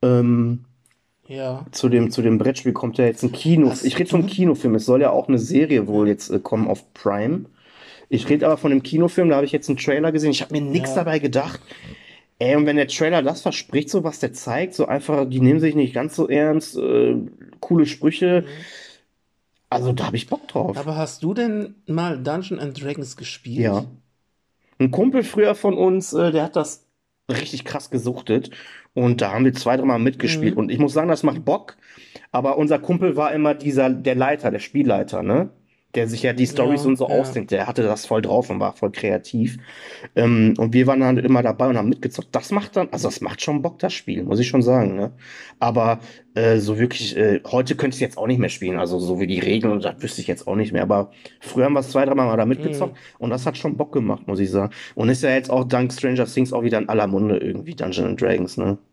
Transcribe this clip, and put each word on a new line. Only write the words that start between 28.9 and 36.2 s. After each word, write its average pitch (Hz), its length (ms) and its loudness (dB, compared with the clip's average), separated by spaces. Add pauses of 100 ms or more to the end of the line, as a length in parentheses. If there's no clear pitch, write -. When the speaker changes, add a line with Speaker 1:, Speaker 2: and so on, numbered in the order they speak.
Speaker 1:
Und 123 260 2
da 101 120 0
haben 117 120 2
wir 127 100 4
zwei, 127 220 0
dreimal 131 220 2
mitgespielt. 123 560 0
Speaker 2:
Mhm. - 60 -2
Speaker 1:
Und 107 120 0
ich 120 60 -2
muss 143 140 4
sagen, 156 160 0
das 156 140 0
macht 131 220 0
Bock. - 320 -2 (560)
Aber 135 260 0
unser 151 200 2
Kumpel 170 380 0
war 151 160 0
immer 151 220 2
dieser, 135 360 2
der 127 260 0
Leiter, 131 340 0
der 101 100 -4
Spielleiter, 101 600 0
ne? 123 280 2 (440)
Der 117 140 0
sich 117 160 -6